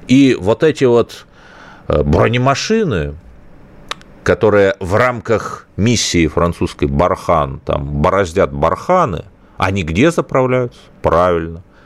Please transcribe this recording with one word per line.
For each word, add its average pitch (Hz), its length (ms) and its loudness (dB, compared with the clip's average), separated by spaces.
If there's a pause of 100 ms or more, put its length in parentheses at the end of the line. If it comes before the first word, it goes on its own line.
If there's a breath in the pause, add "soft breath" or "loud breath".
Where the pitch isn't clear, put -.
И 131 320 4
вот 104 240 0
эти 151 220 2
вот, 117 420 0 (640 loud breath)
э, 76 160 2
бронемашины, 117 1080 0 (1080)
которые 101 560 2
в 92 160 -4
рамках 113 720 -2 (100)
миссии 92 520 0
французской 82 580 -2
"Бархан", 73 760 -2
там, 71 380 -4
бороздят 90 500 0
барханы, 87 720 -2 (320 soft breath)
они 95 260 -2
где 92 300 2
заправляются? 127 680 -2 (240 loud breath)
Правильно. 85 640 0 (220 soft breath)